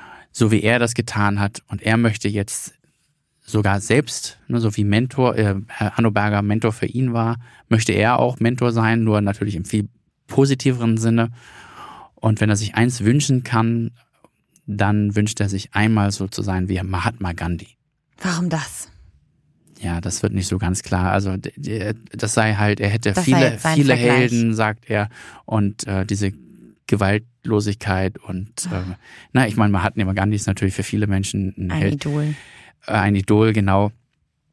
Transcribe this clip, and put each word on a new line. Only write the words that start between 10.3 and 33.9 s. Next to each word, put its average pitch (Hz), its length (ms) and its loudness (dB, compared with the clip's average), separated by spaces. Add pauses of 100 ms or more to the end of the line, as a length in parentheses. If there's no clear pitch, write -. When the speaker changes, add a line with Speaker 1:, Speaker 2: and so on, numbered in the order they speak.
Speaker 1:
Sinne. 113 360 2 (840)
Und 110 240 0
wenn 104 100 2
er 104 60 2
sich 104 200 -4
eins 120 280 2
wünschen 127 400 2
kann, 117 480 0 (760)
dann 104 500 0
wünscht 104 240 0
er 101 80 0
sich 98 240 -8
einmal 104 380 2
so 98 180 -6
zu - 140 -6
sein 92 260 -2
wie 92 120 -2
Mahatma 92 520 -4
Gandhi. 85 340 -6 (560)
Speaker 2:
Warum 175 260 -2
das? - 380 -6 (920)
Speaker 1:
Ja, 85 180 -4
das 85 240 -6
wird 104 80 0
nicht 95 160 -2
so 95 120 -2
ganz 90 240 -2
klar. 92 280 0
Also 98 240 0
d-, - 220 -8
d-, 110 360 -6 (200)
das 110 220 -4
sei 110 180 4
halt, 104 260 2
er 104 100 0
hätte 117 200 0
Speaker 2:
Das 98 80 0
sei 180 60 2 (100)
Speaker 1:
viele, 135 180 4
Speaker 2:
jetzt 110 120 -6
sein 160 120 2
Speaker 1:
viele 135 220 4
Speaker 2:
Vergleich. 120 200 4
Speaker 1:
Helden, 117 360 2
sagt 107 360 -2
er, 104 200 0 (360)
und, 104 420 -2
äh, 95 180 -2
diese 101 260 -2 (800)
Gewaltlosigkeit 104 1080 -2
und, 92 520 -10
Speaker 2:
Ah. 92 80 -4
Speaker 1:
äh, 92 40 -6 (500)
na, 127 140 4
ich 104 80 -6
meine, 107 160 4
Mahatma 98 420 0
Gandhi 101 220 0
ist 101 120 -6
natürlich 95 260 -2
für - 100 -4
viele 104 240 -2
Menschen 95 500 -2
ein 90 140 -4
Speaker 2:
Ein 160 60 -2
Speaker 1:
Held. 101 160 0 (120)
Speaker 2:
Idol. 147 300 -2 (520)
Speaker 1:
Äh, - 40 -6
ein 101 240 2
Idol, 107 380 4
genau. 101 380 2 (600)